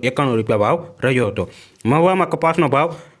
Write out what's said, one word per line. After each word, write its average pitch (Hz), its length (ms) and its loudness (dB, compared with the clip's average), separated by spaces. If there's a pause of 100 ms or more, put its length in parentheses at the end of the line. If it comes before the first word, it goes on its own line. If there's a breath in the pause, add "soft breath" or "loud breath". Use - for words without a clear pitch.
એકાણું 127 340 0
રૂપિયા 110 220 0
ભાવ 147 260 0 (200)
રહ્યો 123 240 0
હતો. 95 200 -6 (360 loud breath)
મહુવામાં 170 460 2
કપાસનો 160 380 0
ભાવ 151 260 0 (260 loud breath)